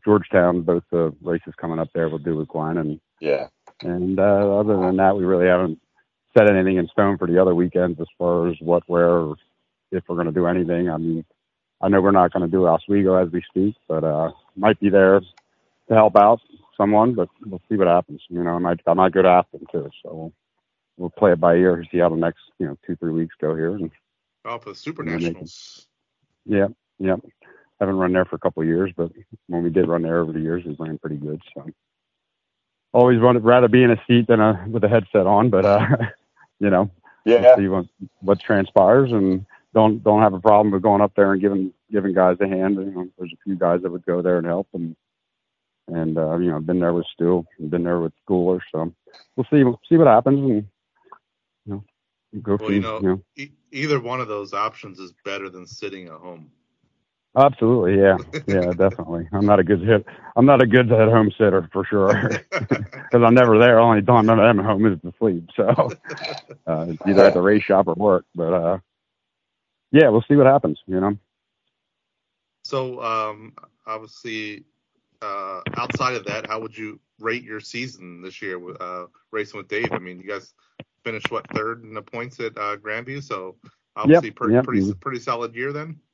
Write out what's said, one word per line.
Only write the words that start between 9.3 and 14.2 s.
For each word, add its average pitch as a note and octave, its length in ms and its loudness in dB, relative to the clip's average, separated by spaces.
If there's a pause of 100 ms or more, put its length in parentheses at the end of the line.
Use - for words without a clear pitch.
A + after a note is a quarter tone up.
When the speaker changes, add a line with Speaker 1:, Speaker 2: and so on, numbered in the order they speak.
Speaker 1:
if F2+ 160 -6
we're F2 100 -8
gonna E2 140 -4
do F2 160 -2
anything. F2 420 -2
I D#2+ 80 -6
mean, D#2+ 280 -6 (560)
I F#2+ 80 -2
know G2 120 4
we're G2 100 2
not F2+ 220 4
gonna F#2 140 -2
do F2+ 200 0
Oswego F#2 480 0
as F2+ 160 0
we F2 120 -6
speak, G2+ 320 -4 (120)
but, D#2+ 160 -4
uh, D#2 280 -4 (240)